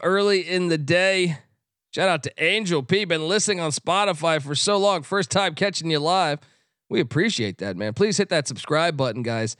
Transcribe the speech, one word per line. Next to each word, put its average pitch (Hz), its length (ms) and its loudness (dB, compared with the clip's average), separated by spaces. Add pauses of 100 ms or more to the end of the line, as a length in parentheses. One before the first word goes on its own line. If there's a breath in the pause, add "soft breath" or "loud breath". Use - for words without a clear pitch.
early 196 380 2
in 180 280 -2
the 160 100 2
day, 175 600 2 (560)
shout 185 140 2
out 160 160 0
to - 180 -8
Angel 175 400 2
P. 196 220 2
Been 160 240 0
listening 196 320 0
on 160 100 -2
Spotify 165 720 0
for 139 140 -6
so 202 220 2
long. 196 240 2
First 196 280 -2
time 185 240 0
catching 165 360 -2
you 151 100 0
live. 160 400 0 (480 soft breath)
We 226 120 -2
appreciate 139 580 -2
that, 95 180 -6
man. 107 180 -4
Please 202 220 2
hit 196 140 0
that 156 180 0
subscribe 156 480 -2
button, 123 260 -2
guys. 113 360 -4